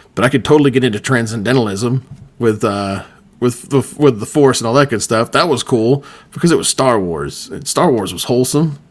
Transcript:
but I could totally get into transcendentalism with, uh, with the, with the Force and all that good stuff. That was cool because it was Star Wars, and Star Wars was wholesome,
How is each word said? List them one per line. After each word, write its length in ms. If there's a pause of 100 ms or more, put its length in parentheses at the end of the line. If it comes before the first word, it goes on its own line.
(140)
but 100
I 60
could 160
totally 260
get 120
into 160
transcendentalism 1080 (340)
with, 240
uh, 400 (360)
with 300
the, 300
with 200
the 60
Force 360
and 60
all 80
that 140
good 120
stuff. 320
That 160
was 140
cool 420 (260)
because 200
it 60
was 120
Star 300
Wars, 500
and 180
Star 240
Wars 220
was 100
wholesome, 560 (120)